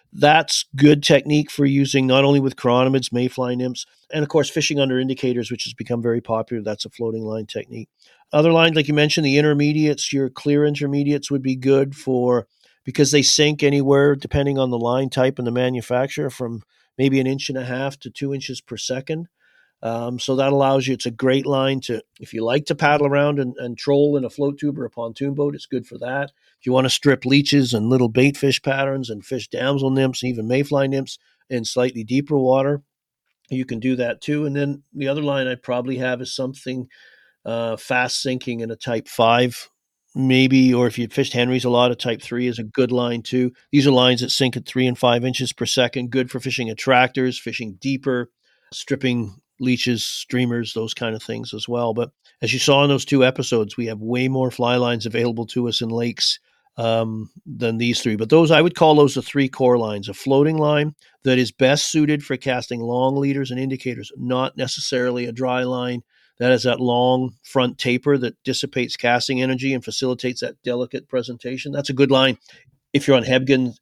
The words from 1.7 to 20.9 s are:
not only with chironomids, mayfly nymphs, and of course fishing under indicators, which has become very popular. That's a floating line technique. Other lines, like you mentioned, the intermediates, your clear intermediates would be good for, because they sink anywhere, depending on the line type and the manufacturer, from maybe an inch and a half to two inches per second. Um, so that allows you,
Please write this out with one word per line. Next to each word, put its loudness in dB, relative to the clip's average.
not 4
only 6
with -2
chironomids, 2
mayfly -2
nymphs, -6
and -2
of -4
course 2
fishing -2
under 0
indicators, -2
which -8
has -12
become -6
very -2
popular. -6
That's -8
a -16
floating -6
line -8
technique. -12
Other 4
lines, 4
like 2
you 0
mentioned, 2
the 4
intermediates, 2
your 0
clear 2
intermediates -2
would -2
be -2
good 2
for, 0
because 2
they 6
sink 2
anywhere, 4
depending -2
on 0
the -2
line -2
type 0
and -4
the -2
manufacturer, -2
from -10
maybe 2
an 0
inch -4
and -6
a -8
half -6
to -14
two -8
inches -12
per -14
second. -8
Um, -6
so -4
that 2
allows 2
you, 0